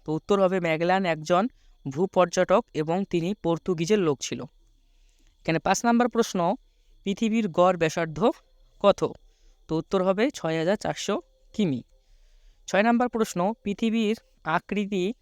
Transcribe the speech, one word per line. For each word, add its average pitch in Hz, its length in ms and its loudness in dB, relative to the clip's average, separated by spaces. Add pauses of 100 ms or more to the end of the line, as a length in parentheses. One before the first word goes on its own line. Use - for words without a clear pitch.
তো - 120 -16
উত্তর 160 280 0
হবে 190 200 2
ম্যাগেলান 170 460 0
একজন 165 360 0 (440)
ভূপর্যটক 180 760 2 (120)
এবং 156 220 -2 (140)
তিনি 170 200 -2 (120)
পর্তুগিজের 170 580 0
লোক 156 200 0
ছিল। - 200 -10 (960)
এখানে 160 240 -2
পাঁচ 185 260 0
নম্বর 233 240 4
প্রশ্ন, 226 300 -2 (680)
পৃথিবীর 214 420 0
গড় 175 280 4
ব্যাসার্ধ 160 420 -2 (600)
কত? 196 200 4 (680)
তো - 80 -4
উত্তর 185 260 -2
হবে 190 280 2
ছয় 160 280 -4
হাজার 175 240 0
চারশো - 320 -4 (400)
কিমি। 160 260 -2 (880)
ছয় 196 200 2
নম্বর 240 220 2
প্রশ্ন, 220 320 -4 (220)
পৃথিবীর 220 540 -2 (280)
আকৃতি 190 600 -2 (180)